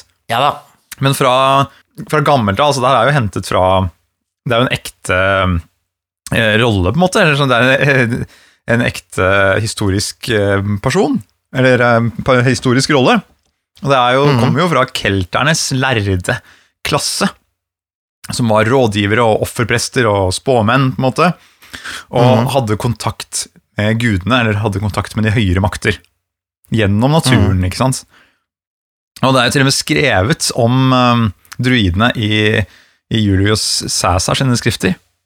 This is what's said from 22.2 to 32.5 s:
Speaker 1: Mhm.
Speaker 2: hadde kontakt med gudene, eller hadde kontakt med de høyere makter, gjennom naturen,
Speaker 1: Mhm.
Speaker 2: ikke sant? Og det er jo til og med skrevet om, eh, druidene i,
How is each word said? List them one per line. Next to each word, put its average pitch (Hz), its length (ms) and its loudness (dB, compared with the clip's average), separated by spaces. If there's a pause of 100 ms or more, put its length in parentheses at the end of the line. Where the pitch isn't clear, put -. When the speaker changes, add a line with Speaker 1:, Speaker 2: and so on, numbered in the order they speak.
Speaker 1:
Mhm. 120 160 0
Speaker 2:
hadde 110 240 0
kontakt - 680 -6 (280)
med 110 220 0
gudene, 110 420 0
eller 104 220 0
hadde 101 180 -2
kontakt 101 360 -6
med 107 80 0
de 107 80 0
høyere 95 280 2
makter, - 380 -2 (760)
gjennom 110 380 2
naturen, 117 480 2
Speaker 1:
Mhm. 92 80 0
Speaker 2:
ikke 92 100 -4
sant? 131 280 -2 (1160)
Og 131 120 0
det 131 80 2
er - 40 2
jo 127 40 -2
til 139 120 0
og 131 40 2
med 135 80 0
skrevet 139 840 -2
om, 131 360 2
eh, 120 380 2 (320)
druidene 117 540 0
i, 107 480 0 (460)